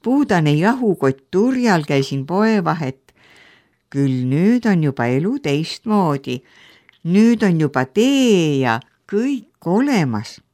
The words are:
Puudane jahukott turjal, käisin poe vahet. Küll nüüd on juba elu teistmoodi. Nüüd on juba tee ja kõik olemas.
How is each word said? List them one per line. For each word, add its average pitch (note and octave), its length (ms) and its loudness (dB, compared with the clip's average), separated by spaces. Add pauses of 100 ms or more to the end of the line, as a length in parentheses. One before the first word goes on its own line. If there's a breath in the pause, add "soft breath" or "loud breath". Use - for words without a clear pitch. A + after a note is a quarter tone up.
Puudane G#3+ 520 2
jahukott F#3 760 0
turjal, A3+ 520 2
käisin C#3 420 -2
poe G3+ 380 0
vahet. D#3 500 -6 (760 soft breath)
Küll C3 400 -2
nüüd G3+ 420 0
on E3+ 120 2
juba C3 220 -2
elu E3 340 -2
teistmoodi. D3 1040 -4 (600 soft breath)
Nüüd G#3+ 400 2
on F3 160 2
juba C#3+ 260 0
tee G#3+ 720 2
ja A#2+ 200 0 (320)
kõik A#3+ 540 -6
olemas. F3 760 -2 (120)